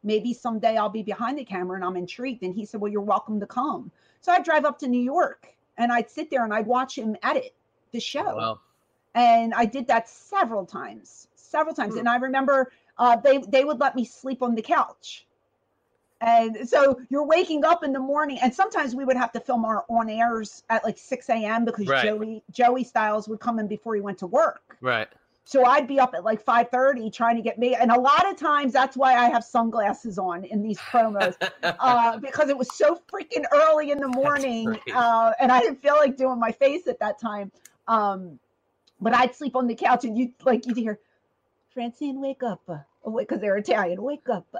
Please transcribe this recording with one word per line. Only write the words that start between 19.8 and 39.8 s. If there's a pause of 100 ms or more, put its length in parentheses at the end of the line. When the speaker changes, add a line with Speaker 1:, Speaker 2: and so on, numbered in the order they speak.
Speaker 1:
on
airs
at,
like,
six
A
M
because
Speaker 2:
Right.
Speaker 1:
Joey,
Joey
Styles
would
come
in
before
he
went
to
work.
Speaker 2:
Right. (340)
Speaker 1:
So
I'd
be
up
at,
like,
five
thirty
trying
to
get
me.
And
a
lot
of
times
that's
why
I
have
sunglasses
on
in
these
promos, (200)
Speaker 2:
<laughs>
Speaker 1:
uh,
because
it
was
so (100)
freaking
early
in
the
Speaker 2:
That's
Speaker 1:
morning,
Speaker 2:
great.
Speaker 1:
uh,
and
I
didn't
feel
like
doing
my
face
at
that
time. (380)
Um, (640)
but
I'd
sleep
on
the
couch,